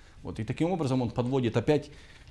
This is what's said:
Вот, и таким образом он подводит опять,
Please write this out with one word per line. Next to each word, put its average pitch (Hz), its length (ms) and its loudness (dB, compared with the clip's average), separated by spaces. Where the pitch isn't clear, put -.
Вот, - 180 -10
и 113 40 -4
таким 151 280 0
образом 135 300 0
он 117 80 0
подводит 123 480 0
опять, 147 320 2